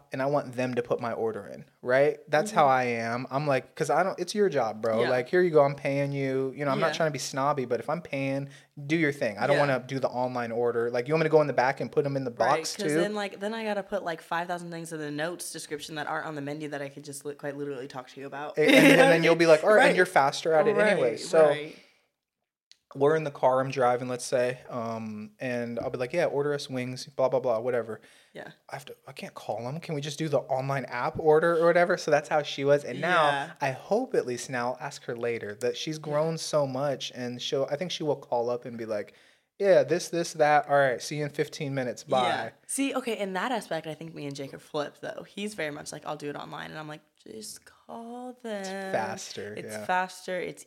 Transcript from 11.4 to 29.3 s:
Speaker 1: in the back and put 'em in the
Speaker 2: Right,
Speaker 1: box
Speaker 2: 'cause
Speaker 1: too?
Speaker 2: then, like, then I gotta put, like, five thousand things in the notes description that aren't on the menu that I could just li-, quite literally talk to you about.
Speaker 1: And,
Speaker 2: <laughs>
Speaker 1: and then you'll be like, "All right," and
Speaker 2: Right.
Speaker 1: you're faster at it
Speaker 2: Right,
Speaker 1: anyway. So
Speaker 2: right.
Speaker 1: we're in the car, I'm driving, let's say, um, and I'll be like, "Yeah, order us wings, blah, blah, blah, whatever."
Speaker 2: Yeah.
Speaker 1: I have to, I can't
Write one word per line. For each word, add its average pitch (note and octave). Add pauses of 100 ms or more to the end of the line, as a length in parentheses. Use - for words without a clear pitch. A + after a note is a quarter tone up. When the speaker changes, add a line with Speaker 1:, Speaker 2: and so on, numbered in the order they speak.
Speaker 1:
in D3
the C3+
back C3
and B2
put D3+
'em C#3
in C3+
the B2
Speaker 2:
Right, A#2
Speaker 1:
box D#3+
Speaker 2:
'cause G3+
Speaker 1:
too? D3
Speaker 2:
then, F#3+
like, G3+
then G#3
I A3+
gotta G3+
put, G3
like, E3
five F3
thousand F3
things E3
in D#3+
the D3+
notes D#3
description D#3
that D3+
aren't D#3
on D#3
the D3
menu D3
that C#3+
I C#3
could C#3+
just C#3+
li-, C#3+
quite C#3+
literally C#3+
talk C3+
to -
you C3+
about. C#3
Speaker 1:
And, D#3
Speaker 2:
<laughs> C#4
Speaker 1:
and C#4+
then E3
you'll E3
be E3+
like, D#3
"All G3
right," G#3+
and C4+
Speaker 2:
Right. -
Speaker 1:
you're F3+
faster D3
at D#3
it C#3+
Speaker 2:
Right, G#3
Speaker 1:
anyway. -
So D#3+
Speaker 2:
right. D3+ (1200)
Speaker 1:
we're C#3+
in D#3
the C#3+
car, C3
I'm C3
driving, B2
let's B2+
say, B2 (100)
um, A2
and A#2+
I'll C3
be B2
like, B2+
"Yeah, E3+
order C#3+
us C#3
wings, B2+
blah, C3+
blah, B2+
blah, A2+
whatever." A2+ (340)
Speaker 2:
Yeah. - (200)
Speaker 1:
I D3+
have C#3
to, - (120)
I C#3
can't -